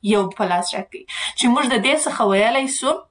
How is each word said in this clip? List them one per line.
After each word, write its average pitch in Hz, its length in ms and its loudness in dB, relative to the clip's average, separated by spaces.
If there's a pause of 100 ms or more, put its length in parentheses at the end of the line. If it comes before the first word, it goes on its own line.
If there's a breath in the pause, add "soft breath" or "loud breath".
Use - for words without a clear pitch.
یو 196 260 2
په 202 160 -4
لاس 180 300 -2
راکوي. - 320 -12 (300 loud breath)
چې - 100 -4
موږ 254 200 4
د 247 180 0
دې 269 100 2 (100)
څخه - 160 -4
ویلی 226 460 2
سو 269 260 -2 (180)